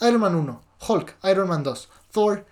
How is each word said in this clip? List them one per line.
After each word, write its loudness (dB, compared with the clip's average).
Iron 4
Man 2
uno, -4
Hulk, -2
Iron 2
Man -2
dos, -6
Thor, 0